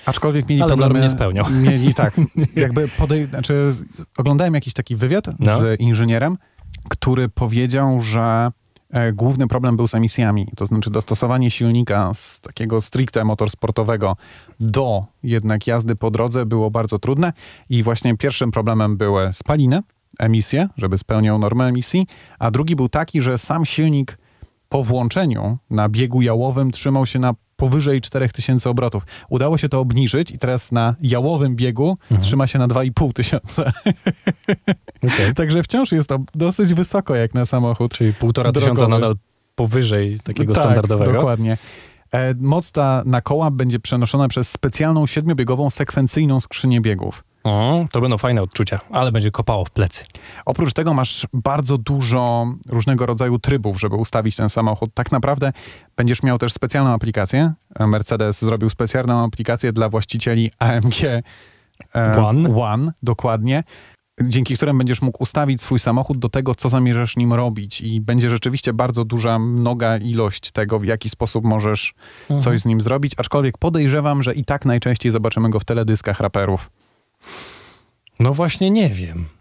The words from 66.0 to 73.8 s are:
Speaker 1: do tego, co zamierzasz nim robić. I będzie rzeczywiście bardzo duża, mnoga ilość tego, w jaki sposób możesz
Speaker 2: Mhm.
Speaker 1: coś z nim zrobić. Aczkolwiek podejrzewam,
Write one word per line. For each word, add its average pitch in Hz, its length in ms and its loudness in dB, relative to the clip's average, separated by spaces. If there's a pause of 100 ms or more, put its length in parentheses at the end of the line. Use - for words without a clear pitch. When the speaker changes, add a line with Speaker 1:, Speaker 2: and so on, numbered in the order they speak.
Speaker 1:
do 120 100 -2
tego, 131 260 -2
co - 140 -2
zamierzasz 120 480 0
nim 120 160 2
robić. 110 480 -4
I 113 200 -4
będzie 120 280 2
rzeczywiście 123 440 -2
bardzo 117 320 -4
duża, 113 340 -2
mnoga 120 580 0
ilość 113 540 -4
tego, 110 280 -2
w 101 60 -6
jaki 113 240 -4
sposób 113 360 -4
możesz 107 480 -2 (280)
Speaker 2:
Mhm. 143 200 -2
Speaker 1:
coś 120 180 2
z - 60 -2
nim 113 160 2
zrobić. 135 360 -2
Aczkolwiek 135 400 -2
podejrzewam, 147 640 0